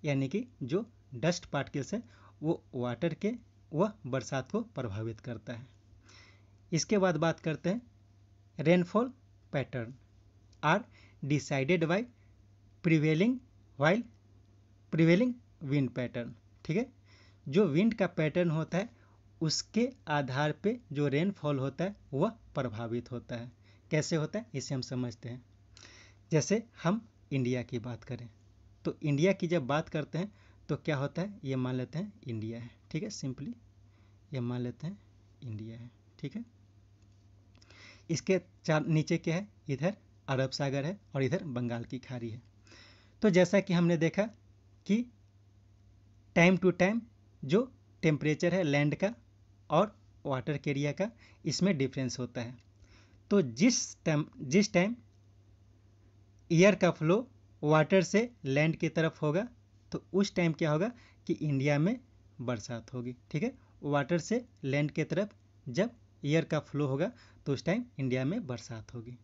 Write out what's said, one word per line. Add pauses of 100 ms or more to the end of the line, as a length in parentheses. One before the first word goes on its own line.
यानी
कि (180)
जो (300)
डस्ट
पार्टिकल्स
है (400)
वो (140)
वाटर
के, (400)
वह (140)
बरसात
को (120)
प्रभावित
करता
है। (1040)
इसके
बाद
बात
करते
हैं (760)
rainfall (440)
pattern (680)
are (460)
decided
by (840)
prevailing (420)
while (920)
prevailing (320)
wind
pattern, (320)
ठीक
है। (600)
जो
विंड
का
पैटर्न
होता
है (520)
उसके (220)
आधार (120)
पे (120)
जो
रेनफॉल
होता
है (180)
वह (260)
प्रभावित
होता
है। (400)
कैसे
होता
है
इसे
हम
समझते
हैं। (880)
जैसे (220)
हम (300)
इंडिया
की
बात
करें (580)
तो
इंडिया
की
जब
बात
करते
हैं (380)
तो
क्या
होता
है,
ये
मान
लेते
हैं (120)
इंडिया
है, (220)
ठीक
है,
simply (800)
ये
मान
लेते
हैं (460)
इंडिया
है, (280)
ठीक
है। (1600)
इसके (240)
चार,
नीचे
क्या
है, (220)
इधर (320)
अरब
सागर
है (160)
और
इधर
बंगाल
की
खाड़ी
है। (800)
तो
जैसा
कि
हमने
देखा (560)
कि (1300)
time
to
time (460)
जो (280)
टेम्परेचर
है
लैंड
का (560)
और (260)
वाटर
के
एरिया
का, (360)
इसमें
डिफरेंस
होता
है। (720)
तो
जिस
टाइम, (160)
जिस
टाइम (1600)
एयर
का
फ्लो (320)
वाटर
से (140)
लैंड
की
तरफ
होगा, (440)
तो
उस
टाइम
क्या
होगा (360)
कि
इंडिया
में (420)
बरसात
होगी, (160)
ठीक
है। (300)
वाटर
से (180)
लैंड
की
तरफ (340)
जब (340)
एयर
का
फ्लो
होगा, (340)
तो
उस
टाइम (140)
इंडिया
में
बरसात
होगी।